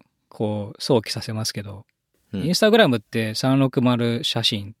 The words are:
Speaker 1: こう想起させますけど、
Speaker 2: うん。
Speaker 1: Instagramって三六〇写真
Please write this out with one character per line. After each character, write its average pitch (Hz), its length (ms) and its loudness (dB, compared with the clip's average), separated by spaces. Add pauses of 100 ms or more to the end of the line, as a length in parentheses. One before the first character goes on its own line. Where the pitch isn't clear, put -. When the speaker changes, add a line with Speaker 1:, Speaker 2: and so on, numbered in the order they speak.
(280)
Speaker 1:
こ 104 500 -6
う - 40 -14
想 123 180 2
起 - 100 -6
さ - 120 -8
せ 113 100 -8
ま 110 140 -6
す - 80 -8
け 104 80 -8
ど、 98 240 -16 (460)
Speaker 2:
う 101 60 -6
ん。 90 40 -4
Speaker 1:
Instagram 185 560 4
っ - 20 -16
て 110 340 -4
三 135 240 0
六 135 220 2
〇 120 440 0
写 117 200 -2
真 104 360 -4